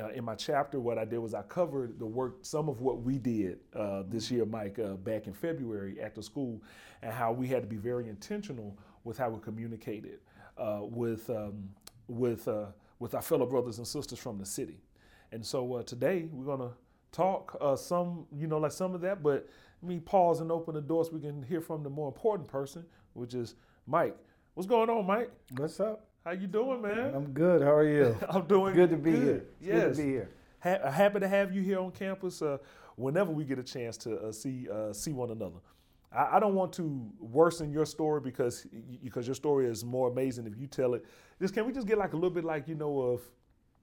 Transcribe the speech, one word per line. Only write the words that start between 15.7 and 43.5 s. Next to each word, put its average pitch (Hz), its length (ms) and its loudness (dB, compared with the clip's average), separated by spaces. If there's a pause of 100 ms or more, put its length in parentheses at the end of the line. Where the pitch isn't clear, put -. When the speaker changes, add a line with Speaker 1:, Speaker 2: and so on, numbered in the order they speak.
Speaker 1:
uh, 120 80 -4
today 165 500 0
we're 135 140 -10
gonna 127 260 -4 (400)
talk, 185 480 0
uh, 139 160 4
some, 175 580 -2
you 147 120 -4
know, 156 120 2
like, 151 140 2
some 185 220 -2
of 170 80 -6
that, 185 200 0
but 143 240 4 (360)
let 170 60 -8
me 175 120 -4
pause 170 400 4
and 165 100 -2
open 165 240 -2
the 151 60 -4
door 165 240 2
so 165 80 -4
we 160 80 -6
can 147 220 -8
hear 160 180 -2
from 160 220 -6
the 143 80 -6
more 143 180 -4
important 180 400 0
person, 139 380 -6 (260)
which 120 220 -8
is 120 220 -6 (300)
Mike. 139 300 2 (380)
What's 185 120 -6
going 226 220 4
on, 226 180 0
Mike? 214 240 0 (260)
Speaker 2:
What's 156 240 -4
up? 214 260 -2 (180)
Speaker 1:
How 165 80 -4
you 190 160 -4
doing, 240 340 0
man? 208 320 -2
Speaker 2:
I'm 143 180 -4
good. 160 300 6
How 143 120 8
are 151 140 8
you? 139 340 8
Speaker 1:
<laughs> 143 60 -2
I'm 175 180 2
doing 190 280 6
Speaker 2:
Good 175 160 10
to 165 80 4
be 156 140 4
Speaker 1:
good. - 100 6
Speaker 2:
here. 143 140 4
It's - 300 -12
Speaker 1:
Yes. 214 180 4
Speaker 2:
good 135 100 4
to 151 80 0
be 143 80 0
here. 110 200 -2 (300)
Speaker 1:
Ha-, 175 300 0
happy 202 300 6
to 190 80 2
have 196 260 2
you 196 80 0
here 190 160 2
on 185 140 -2
campus. 190 500 -6
Uh, 143 160 0 (380)
whenever 160 360 2
we 151 120 -2
get 131 140 -2
a 127 40 -4
chance 120 360 -8
to, 110 220 -4
uh, 110 120 -6
see, 127 360 -8
uh, 107 240 -4
see 151 220 -6
one 123 160 -4
another. 104 260 -8 (560)
I, 131 240 4
I 202 40 6
don't 202 140 4
want 185 200 0
to 139 440 -4
worsen 151 520 4
your 151 160 2
story 151 340 0
because 127 500 -2
y-, 123 320 -14
because 123 240 -6
your 131 100 -2
story 139 300 4
is 113 180 -2
more 123 260 2
amazing 123 360 -2
if 107 120 -10
you 139 80 -8
tell 127 280 2
it. 113 100 -4 (360)
Just, 190 140 0
can 220 100 0
we 254 80 -2
just 247 140 -4
get, 214 100 2
like, 190 160 0
a 156 40 -2
little 175 140 2
bit, 170 140 -2
like, 156 240 -4
you 160 60 -6
know, 147 260 -2
of 123 220 0 (600)